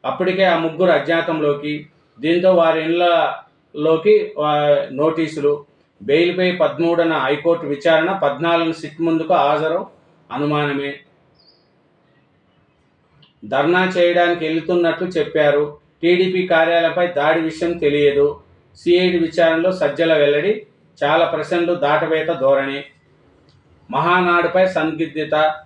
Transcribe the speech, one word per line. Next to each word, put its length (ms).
అప్పటికే 400
ఆ 140
ముగ్గురు 320
అజ్ఞాతంలోకి. 960
దీంతో 340
వారి 280
ఇళ్లలోకి, 1600
ఆ, 360
నోటీసులు. 720
బెయిల్పై 540
పదమూడున 560
హైకోర్టు 540
విచారణ, 460
పద్నాలుగున 600
సిట్ 280
ముందుకు 340
హాజరు 520
అనుమానమే. 680
ధర్నా 400
చేయడానికి 640
వెళుతున్నట్లు 580
చెప్పారు. 720
టీడీపీ 440
కార్యాలయంపై 600
దాడి 340
విషయం 320
తెలియదు. 680
సీఐడీ 420
విచారణలో 540
సజ్జల 460
వెల్లడి. 480
చాలా 200
ప్రశ్నలు 500
దాటవేత 540
ధోరణి. 560
మహానాడుపై 760
సందిగ్ధత. 880